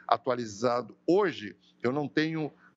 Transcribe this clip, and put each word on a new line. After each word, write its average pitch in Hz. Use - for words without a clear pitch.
atualizado 120
hoje, 156
eu 120
não 143
tenho 156